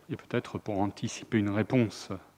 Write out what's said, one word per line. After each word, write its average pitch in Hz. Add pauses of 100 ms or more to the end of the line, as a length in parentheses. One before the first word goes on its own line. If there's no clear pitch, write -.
et 123
peut-être -
pour 101
anticiper 104
une 101
réponse 107 (280)